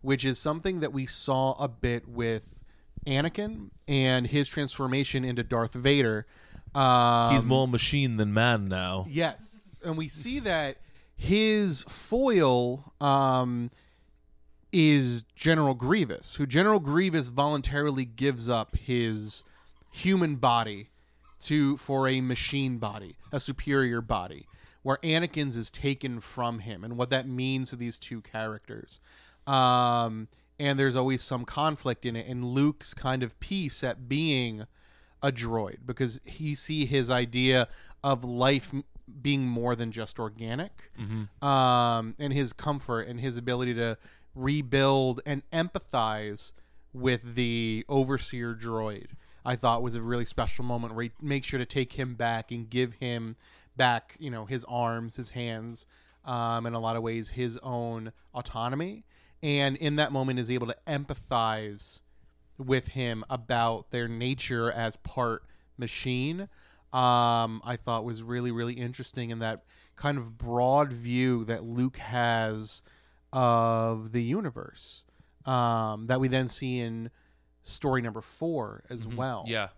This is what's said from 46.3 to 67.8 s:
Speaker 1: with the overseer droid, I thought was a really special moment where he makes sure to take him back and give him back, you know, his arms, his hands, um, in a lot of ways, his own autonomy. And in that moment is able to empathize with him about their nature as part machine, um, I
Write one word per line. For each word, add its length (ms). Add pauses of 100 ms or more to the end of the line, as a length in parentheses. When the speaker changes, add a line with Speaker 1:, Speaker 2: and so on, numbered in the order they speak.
Speaker 1:
with 420
the 540
overseer 680
droid, 540 (360)
I 120
thought 260
was 120
a 80
really 220
special 400
moment 300
where 100
he 60 (100)
makes 280
sure 100
to 80
take 280
him 200
back 380
and 180
give 240
him 420 (400)
back, 420
you 120
know, 160
his 180
arms, 520
his 140
hands, 560 (380)
um, 420
in 80
a 60
lot 160
of 60
ways, 280
his 320
own 500 (220)
autonomy. 720 (380)
And 340
in 200
that 160
moment 260
is 120
able 180
to 80 (100)
empathize 1120 (580)
with 300
him 420
about 600
their 160
nature 640
as 260
part 460 (360)
machine, 640 (500)
um, 720
I 180